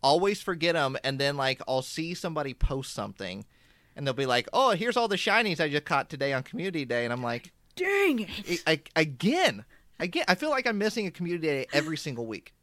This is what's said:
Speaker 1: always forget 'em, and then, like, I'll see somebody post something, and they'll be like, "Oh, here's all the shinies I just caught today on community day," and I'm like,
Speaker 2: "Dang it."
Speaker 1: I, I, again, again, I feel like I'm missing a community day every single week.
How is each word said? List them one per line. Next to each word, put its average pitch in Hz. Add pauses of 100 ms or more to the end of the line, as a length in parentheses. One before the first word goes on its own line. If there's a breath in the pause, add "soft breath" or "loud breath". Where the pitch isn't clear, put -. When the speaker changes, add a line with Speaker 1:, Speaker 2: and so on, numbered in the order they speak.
Speaker 1:
always 180
forget 170
'em, 135
and 135
then, 143
like, 131
I'll 131
see 160
somebody 151
post -
something, 98 (520 soft breath)
and 139
they'll 135
be 135
like, 123
"Oh, 254
here's 214
all 233
the 196
shinies 202
I -
just 147
caught 143
today 139
on 131
community 160
day," 120
and 120
I'm 123
like, 117 (240)
Speaker 2:
"Dang 370
it." 175
Speaker 1:
I, 160
I, 151 (180)
again, 165 (340 soft breath)
again, 180
I 285
feel 302
like 262
I'm 226
missing 208
a 175
community 170
day 139
every 156
single 120
week. 110 (100)